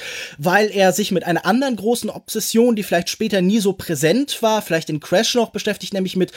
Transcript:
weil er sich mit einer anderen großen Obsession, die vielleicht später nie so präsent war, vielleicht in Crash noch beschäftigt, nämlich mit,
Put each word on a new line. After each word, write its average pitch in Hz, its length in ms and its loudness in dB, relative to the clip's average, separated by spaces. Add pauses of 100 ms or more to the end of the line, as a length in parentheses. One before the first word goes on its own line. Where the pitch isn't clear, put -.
(400)
weil 190 320 2
er 190 220 4
sich 208 180 -2
mit 175 140 0
einer 165 200 -2
anderen 247 300 2
großen 220 340 -2
Obsession, 220 680 0
die 208 60 -2
vielleicht 175 280 -2
später 208 320 -2
nie 196 180 4
so 196 140 2
präsent 170 680 0
war, 214 220 0
vielleicht 160 260 -2
in 156 100 -4
Crash 220 360 0
noch 226 160 0
beschäftigt, 196 420 -6
nämlich 190 220 -2
mit, 180 220 0